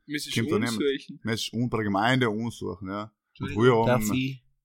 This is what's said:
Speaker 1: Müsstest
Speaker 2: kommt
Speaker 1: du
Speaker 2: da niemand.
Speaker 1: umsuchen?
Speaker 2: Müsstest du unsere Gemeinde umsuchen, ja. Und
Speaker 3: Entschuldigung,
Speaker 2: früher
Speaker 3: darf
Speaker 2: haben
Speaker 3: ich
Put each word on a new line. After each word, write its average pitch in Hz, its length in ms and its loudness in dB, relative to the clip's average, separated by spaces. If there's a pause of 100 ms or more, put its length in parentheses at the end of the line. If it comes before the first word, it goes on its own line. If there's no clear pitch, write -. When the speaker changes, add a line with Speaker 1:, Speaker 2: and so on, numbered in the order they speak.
Speaker 1:
Müsstest 147 320 -8
Speaker 2:
kommt 113 140 0
Speaker 1:
du - 40 2
Speaker 2:
da - 40 4
niemand. - 180 -2
Speaker 1:
umsuchen? 139 460 -4
Speaker 2:
Müsstest 110 300 -4
du 107 40 -4
unsere 117 260 0
Gemeinde 113 460 2
umsuchen, 101 580 -6
ja. 101 160 -6
Und 107 80 -16 (380)
Speaker 3:
Entschuldigung, 101 140 0
Speaker 2:
früher 117 240 6
Speaker 3:
darf 123 160 4
Speaker 2:
haben 104 120 -2
Speaker 3:
ich 131 280 -4 (220)